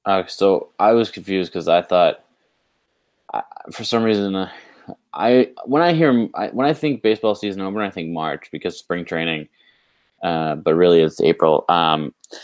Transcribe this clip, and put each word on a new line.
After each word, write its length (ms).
Uh, 220
so 520
I 140
was 180
confused 420
'cause 140
I 160
thought, 400
I, 100
for 100
some 220
reason, 320
uh, 140
I, 380
when 180
I 120
hear, 400
I, 140
when 180
I 80
think 280
baseball 320
season 280
opener, 200
I 80
think 200
March 420
because 260
spring 260
training, 440
uh, 340
but 180
really 260
it's 200
April. 480
Um, 460